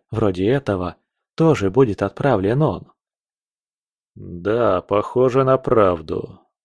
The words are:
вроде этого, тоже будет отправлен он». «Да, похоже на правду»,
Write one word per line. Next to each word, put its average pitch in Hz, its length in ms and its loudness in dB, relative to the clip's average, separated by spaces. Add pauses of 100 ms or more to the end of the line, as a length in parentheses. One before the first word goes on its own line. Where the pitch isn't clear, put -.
(120)
вроде 98 360 0
этого, 101 500 -2 (380)
тоже 135 360 2
будет 110 300 2
отправлен 107 600 0
он». 101 300 -2 (1200)
«Да, 98 680 -2
похоже 123 600 0
на 131 140 2
правду», 92 840 -2 (260)